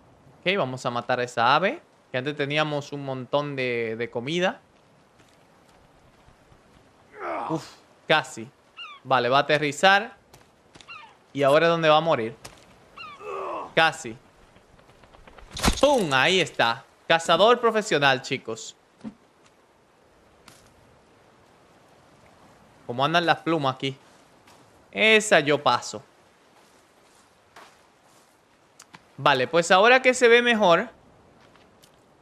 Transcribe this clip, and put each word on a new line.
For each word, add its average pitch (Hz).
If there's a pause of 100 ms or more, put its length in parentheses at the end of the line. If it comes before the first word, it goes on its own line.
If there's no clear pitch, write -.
(400)
Ok, 185
vamos 131
a 127
matar 120
a 123
esa 120
ave. 196 (280)
Que 127
antes 143
teníamos 147
un 143
montón 139
de, 120
de 117
comida. 170 (3000)
Uf, 160 (380)
casi. 139 (540)
Vale, 127
va 135
a -
aterrizar. 151 (1160)
¿Y 139
ahora 151
dónde 165
va 151
a 156
morir? 139 (1400)
Casi. 151 (1600)
¡Pum! 247
Ahí 156
está. 123 (240)
Cazador 175
profesional, 165
chicos. - (4000)
¿Cómo 123
andan 165
las 156
plumas 147
aquí? 135 (920)
Esa 208
yo 143
paso. 120 (3250)
Vale, 135
pues 170
ahora 233
que 254
se 247
ve 240
mejor. 214 (1300)